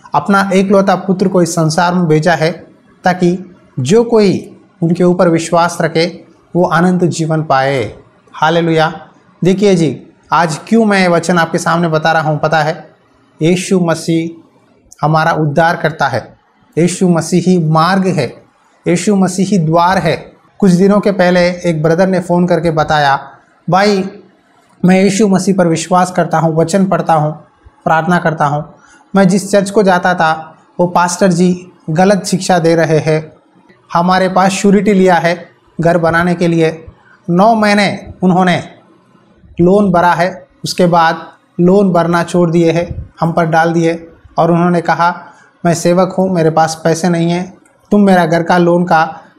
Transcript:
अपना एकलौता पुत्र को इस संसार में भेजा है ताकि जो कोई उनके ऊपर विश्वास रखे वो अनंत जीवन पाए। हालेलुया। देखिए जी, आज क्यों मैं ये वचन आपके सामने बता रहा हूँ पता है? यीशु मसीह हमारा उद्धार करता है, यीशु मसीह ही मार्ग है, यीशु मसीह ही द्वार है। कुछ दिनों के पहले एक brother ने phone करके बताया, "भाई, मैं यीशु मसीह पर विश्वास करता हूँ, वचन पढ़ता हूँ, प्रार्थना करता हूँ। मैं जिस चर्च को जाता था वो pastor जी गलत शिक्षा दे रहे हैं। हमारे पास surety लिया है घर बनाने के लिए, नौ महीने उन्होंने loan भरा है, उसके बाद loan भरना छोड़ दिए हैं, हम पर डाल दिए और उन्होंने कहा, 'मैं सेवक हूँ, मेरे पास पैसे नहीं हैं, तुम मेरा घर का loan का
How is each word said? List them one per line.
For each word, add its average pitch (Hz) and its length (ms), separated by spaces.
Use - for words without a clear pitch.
अपना 196 380
एकलौता 196 420
पुत्र 190 320
को 185 140
इस 170 140
संसार 165 380
में 180 140
भेजा 156 260
है 160 180
ताकि 180 520
जो 185 240
कोई 208 540
उनके 170 200
ऊपर 180 260
विश्वास 165 520
रखे 165 440
वो 175 80
अनंत 175 400
जीवन 160 400
पाए। 135 500
हालेलुया। 165 720
देखिए 190 320
जी, 143 320
आज 160 340
क्यों 226 180
मैं 202 160
ये 180 60
वचन 170 300
आपके 165 200
सामने 170 300
बता 156 240
रहा 156 180
हूँ 151 100
पता 160 220
है? 160 280
यीशु 180 380
मसीह 165 600
हमारा 160 260
उद्धार 165 440
करता 156 320
है, - 300
यीशु 175 320
मसीह 165 360
ही 180 240
मार्ग 185 380
है, 143 280
यीशु 175 280
मसीह 190 320
ही 202 100
द्वार 170 400
है। 156 420
कुछ 196 120
दिनों 196 280
के 196 120
पहले 180 380
एक 170 340
brother 165 240
ने 185 120
phone 175 280
करके 170 240
बताया, 147 580
"भाई, 190 400
मैं 185 160
यीशु 202 260
मसीह 190 280
पर 180 120
विश्वास 180 440
करता 165 280
हूँ, 156 160
वचन 165 300
पढ़ता 170 280
हूँ, 151 180
प्रार्थना 160 320
करता 160 280
हूँ। 151 300
मैं 196 120
जिस 202 240
चर्च 196 200
को 226 120
जाता 180 300
था 160 440
वो 180 80
pastor 180 400
जी 180 400
गलत 180 360
शिक्षा 180 340
दे 165 160
रहे 156 240
हैं। 156 340
हमारे 185 360
पास 185 220
surety 202 420
लिया 185 220
है 170 300
घर 170 160
बनाने 165 380
के 175 120
लिए, 165 380
नौ 202 260
महीने 202 580
उन्होंने 180 400
loan 190 300
भरा 175 220
है, 180 340
उसके 180 220
बाद 165 420
loan 185 340
भरना 170 300
छोड़ 175 280
दिए 165 200
हैं, 170 480
हम 165 120
पर 170 140
डाल 165 280
दिए 165 340
और 165 140
उन्होंने 175 300
कहा, 170 440
'मैं 170 80
सेवक 175 460
हूँ, 185 140
मेरे 160 160
पास 160 340
पैसे 165 260
नहीं 170 220
हैं, 180 260
तुम 208 100
मेरा 185 240
घर 170 180
का 180 140
loan 175 260
का 165 360